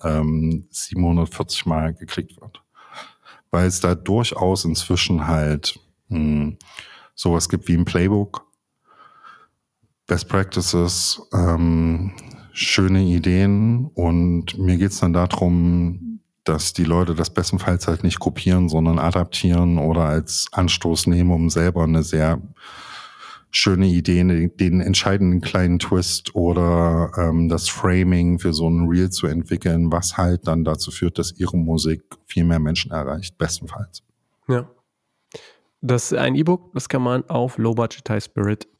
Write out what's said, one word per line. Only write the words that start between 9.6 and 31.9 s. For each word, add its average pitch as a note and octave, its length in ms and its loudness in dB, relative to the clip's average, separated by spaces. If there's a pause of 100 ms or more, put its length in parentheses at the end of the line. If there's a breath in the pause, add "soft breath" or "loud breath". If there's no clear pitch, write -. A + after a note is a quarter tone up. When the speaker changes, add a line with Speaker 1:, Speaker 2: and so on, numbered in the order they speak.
Speaker 1:
Best F2 200 -2
Practices, F2 920 -2 (100)
ähm, E2+ 800 2 (400 loud breath)
schöne F#2+ 520 2
Ideen G2 920 2
und E2+ 640 0
mir F#2 200 2
geht's F#2+ 220 0
dann F2 140 2
darum, F2 1080 0 (240)
dass D#2+ 280 -2
die E2+ 120 0
Leute E2+ 300 2
das D#2+ 160 -4
bestenfalls - 560 -2
halt E2 160 -2
nicht F2+ 160 0
kopieren, F2+ 500 2
sondern D#2+ 300 2
adaptieren F2 800 2
oder D#2+ 260 2
als D#2 480 -2
Anstoß E2+ 560 0
nehmen, F2 240 4
um E2 180 2
selber E2+ 340 0
eine D#2+ 200 2
sehr D#2+ 360 0 (1120 loud breath)
schöne F#2+ 380 2
Idee, F2 360 4
den, F2+ 320 2
den F2+ 240 2
entscheidenden F#2 640 2
kleinen F2 380 2
Twist - 560 -2
oder, E2+ 800 2
ähm, E2 320 2
das D#2+ 180 -2
Framing F2 720 2
für F2 140 -2
so E2 160 0
ein E2+ 180 2
Reel F2+ 220 2
zu - 180 -4
entwickeln, E2+ 640 -2
was E2+ 240 -4
halt F2+ 320 0
dann E2 160 0
dazu D#2 280 -4
führt, - 260 -4
dass F2 200 -4
ihre F2+ 200 -4
Musik D#2+ 460 -2 (220)